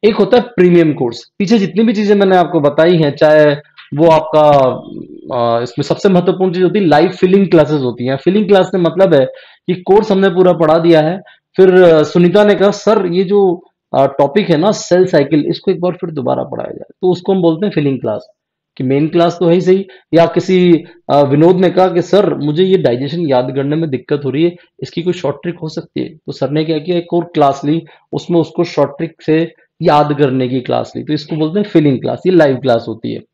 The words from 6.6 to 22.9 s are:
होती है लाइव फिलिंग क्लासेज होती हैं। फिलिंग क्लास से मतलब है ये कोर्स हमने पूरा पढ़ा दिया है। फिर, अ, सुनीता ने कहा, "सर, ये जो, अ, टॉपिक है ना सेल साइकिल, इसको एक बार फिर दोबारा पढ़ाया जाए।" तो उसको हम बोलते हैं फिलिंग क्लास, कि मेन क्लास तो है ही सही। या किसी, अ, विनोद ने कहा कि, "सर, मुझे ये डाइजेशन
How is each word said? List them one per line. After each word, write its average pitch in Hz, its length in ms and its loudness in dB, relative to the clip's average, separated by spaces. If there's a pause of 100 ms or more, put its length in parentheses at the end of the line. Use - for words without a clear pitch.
होती 180 160 0
है 202 60 0
लाइव 156 240 2
फिलिंग 190 380 0
क्लासेज 151 340 2
होती 123 240 -6
हैं। 131 100 -2
फिलिंग 190 320 -2
क्लास 190 180 2
से 185 120 -6
मतलब 170 360 2
है 131 140 4 (420)
ये 180 60 -2
कोर्स 202 360 0
हमने 196 180 2
पूरा 180 240 2
पढ़ा 160 240 2
दिया 165 240 4
है। 170 200 -4 (360)
फिर, 185 260 6
अ, 160 200 6
सुनीता 175 400 2
ने 208 120 2
कहा, 196 160 2
"सर, 202 340 -2
ये 180 180 -2
जो, 190 400 0 (340)
अ, 135 80 4
टॉपिक 147 440 -2
है 160 80 2
ना 190 140 0
सेल 180 340 0
साइकिल, 147 400 0
इसको 170 260 -4
एक 170 100 -4
बार 180 100 -2
फिर 175 200 -10
दोबारा 127 320 -4
पढ़ाया 127 280 -12
जाए।" - 300 -18
तो 185 100 0
उसको 180 220 -4
हम 190 80 0
बोलते 165 240 0
हैं 202 80 -6
फिलिंग 139 280 -2
क्लास, 107 280 -8 (480)
कि 135 60 -6
मेन 139 240 0
क्लास 170 320 0
तो 180 80 0
है 165 60 4
ही 180 80 2
सही। 190 260 0 (260)
या 165 120 4
किसी, 175 580 2 (260)
अ, 143 120 2
विनोद 147 340 4
ने 180 140 2
कहा 180 180 2
कि, 175 140 -2
"सर, 180 320 0
मुझे 147 300 -2
ये 190 140 2
डाइजेशन 139 420 -4